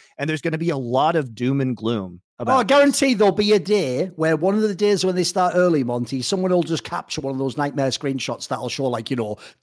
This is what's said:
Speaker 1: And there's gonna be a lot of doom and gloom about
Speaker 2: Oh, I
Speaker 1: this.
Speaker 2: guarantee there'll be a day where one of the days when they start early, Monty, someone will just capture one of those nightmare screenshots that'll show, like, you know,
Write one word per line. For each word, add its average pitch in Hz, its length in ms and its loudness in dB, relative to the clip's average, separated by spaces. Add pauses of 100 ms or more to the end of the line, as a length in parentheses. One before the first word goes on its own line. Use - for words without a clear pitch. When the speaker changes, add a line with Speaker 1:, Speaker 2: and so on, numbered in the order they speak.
(180)
Speaker 1:
And 147 120 -4
there's 156 100 -2
gonna 160 180 -4
be 165 120 -2
a 151 80 -2
lot 135 400 0
of 127 180 -4
doom 127 240 0
and 131 160 -2
gloom 98 460 -4 (180)
about 220 140 0
Speaker 2:
Oh, 269 60 4
I 247 40 2
Speaker 1:
this. 190 60 -4
Speaker 2:
guarantee 277 440 4
there'll 202 200 4
be 208 180 2
a 208 80 6
day 160 460 0 (100)
where 160 220 2
one 185 180 2
of 214 60 2
the 214 120 0
days 202 300 2
when 185 120 0
they 180 100 0
start 180 280 0
early, 170 300 4
Monty, 123 380 -4
someone 185 280 -2
will 180 140 2
just 151 220 -4
capture - 340 -8
one 135 140 -4
of 135 60 -4
those 135 180 -4
nightmare 143 320 0
screenshots 131 580 -6
that'll 123 220 -6
show, 135 180 -4
like, 117 220 -4
you 131 80 -2
know, 107 200 -4 (260)